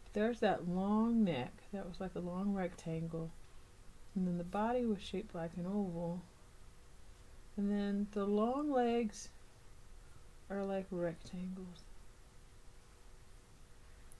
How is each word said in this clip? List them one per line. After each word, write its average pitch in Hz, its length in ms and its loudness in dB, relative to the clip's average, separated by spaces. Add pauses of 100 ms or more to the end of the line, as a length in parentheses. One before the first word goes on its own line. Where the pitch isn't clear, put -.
(140)
There's 220 260 4
that 180 300 4
long 214 540 6
neck 151 400 2 (100)
that 190 140 -2
was 180 120 -8
like 185 160 -4
a 170 40 -2
long 180 340 0
rectangle. 165 760 0 (840)
And 185 120 4
then 175 100 4
the 175 60 0
body 220 420 4
was 214 160 4
shaped - 340 -4
like 165 220 -2
an 175 80 0
oval. 175 560 0 (1300)
And 202 160 4
then 202 400 2
the 202 140 2
long 240 460 4
legs 240 580 4 (1200)
are 196 140 0
like 196 260 0
rectangles. 180 920 -4 (2250)